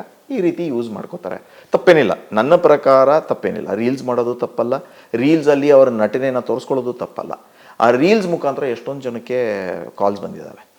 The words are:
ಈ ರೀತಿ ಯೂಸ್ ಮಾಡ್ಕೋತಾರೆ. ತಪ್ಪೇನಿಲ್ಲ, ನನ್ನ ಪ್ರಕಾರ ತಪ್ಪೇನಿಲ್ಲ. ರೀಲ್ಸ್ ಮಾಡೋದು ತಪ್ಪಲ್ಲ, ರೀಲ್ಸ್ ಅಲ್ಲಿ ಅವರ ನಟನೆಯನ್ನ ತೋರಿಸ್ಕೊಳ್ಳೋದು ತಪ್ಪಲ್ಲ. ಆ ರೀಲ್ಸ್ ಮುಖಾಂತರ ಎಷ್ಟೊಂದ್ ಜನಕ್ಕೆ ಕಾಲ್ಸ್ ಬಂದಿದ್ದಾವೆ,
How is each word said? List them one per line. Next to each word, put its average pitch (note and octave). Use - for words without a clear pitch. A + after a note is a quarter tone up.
ಈ C4
ರೀತಿ F3
ಯೂಸ್ A#2+
ಮಾಡ್ಕೋತಾರೆ. F#2+
ತಪ್ಪೇನಿಲ್ಲ, D3
ನನ್ನ A#2+
ಪ್ರಕಾರ C#3+
ತಪ್ಪೇನಿಲ್ಲ. F2+
ರೀಲ್ಸ್ B2
ಮಾಡೋದು A#2+
ತಪ್ಪಲ್ಲ, A#2+
ರೀಲ್ಸ್ C#3+
ಅಲ್ಲಿ C#3
ಅವರ C3+
ನಟನೆಯನ್ನ B2
ತೋರಿಸ್ಕೊಳ್ಳೋದು A#2+
ತಪ್ಪಲ್ಲ. -
ಆ A2+
ರೀಲ್ಸ್ F3+
ಮುಖಾಂತರ D3
ಎಷ್ಟೊಂದ್ C3+
ಜನಕ್ಕೆ A#2
ಕಾಲ್ಸ್ G2+
ಬಂದಿದ್ದಾವೆ, -